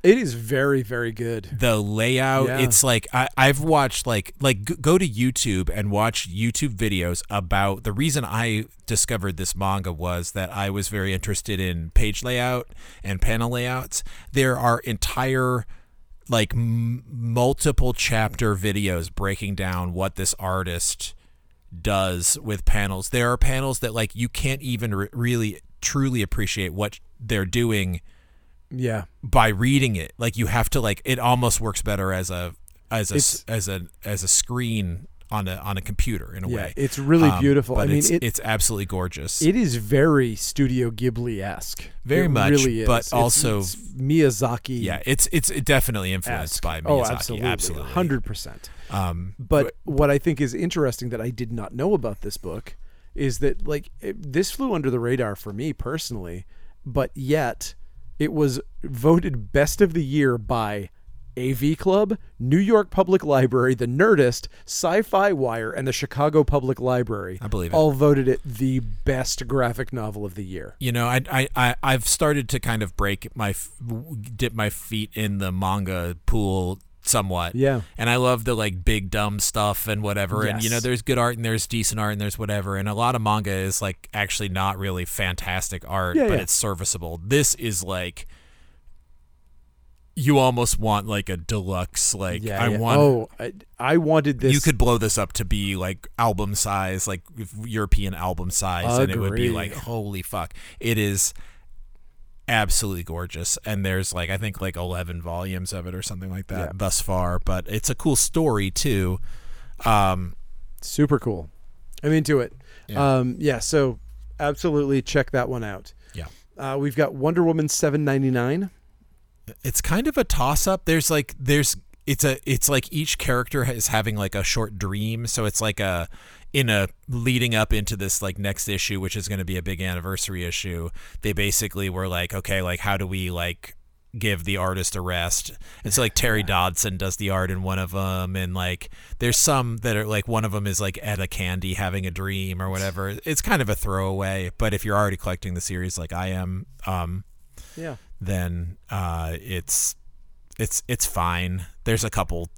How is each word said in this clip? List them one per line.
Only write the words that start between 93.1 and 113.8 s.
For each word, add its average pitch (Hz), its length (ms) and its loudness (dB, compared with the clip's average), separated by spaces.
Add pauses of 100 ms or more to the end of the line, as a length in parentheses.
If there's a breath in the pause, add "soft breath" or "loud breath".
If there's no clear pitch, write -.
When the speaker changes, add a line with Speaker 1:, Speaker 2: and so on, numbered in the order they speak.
Speaker 1:
I, 120 140 -6 (260)
I 139 180 2
wanted 156 440 4
this. 135 120 4
Speaker 2:
You 143 80 4
could 143 160 4
blow 120 220 6
this 107 180 2
up 101 180 -2
to 113 100 0
be, 98 320 0
like, 92 320 -6 (100)
album 104 360 0
size, 95 540 -2
like, 92 140 -6 (160)
if 101 160 -12 (100)
European 104 480 2
album 90 380 -4
size, 95 480 0
and 135 120 2
it 95 80 -2
would 98 160 -2
be 120 120 0
Speaker 1:
Agreed. 117 100 0
Speaker 2:
like, 87 160 -6
holy 104 480 -8
fuck. 90 320 -6 (260 loud breath)
It 117 200 0
is 101 340 0 (1160 soft breath)
absolutely 98 560 0
gorgeous, 85 600 -4
and 101 220 -2
there's, 92 260 0
like, 87 160 -4
I 98 80 -2
think, 98 240 -4
like, 95 160 -4
eleven 87 460 -6
volumes 90 500 -6
of 90 140 -8
it 90 80 -8
or 92 80 -8
something 95 280 -8
like 92 180 -8
that 90 100 -6
Speaker 1:
Yeah. 87 160 -6
Speaker 2:
thus 95 260 0
far, 90 380 0
but 92 300 0
it's 107 200 -2
a 131 60 0
cool 143 220 2
story 110 560 2
too. 95 480 0 (640 soft breath)
Um, 95 500 4 (480)
Speaker 1:
Super 147 360 2
cool. 90 300 -4 (540)
I'm 147 100 2
into 151 280 4
it. 120 120 -4 (360 soft breath)
Speaker 2:
Yeah. 139 300 2
Speaker 1:
Um, 123 200 0
yeah, 139 220 0
so 135 400 2 (400)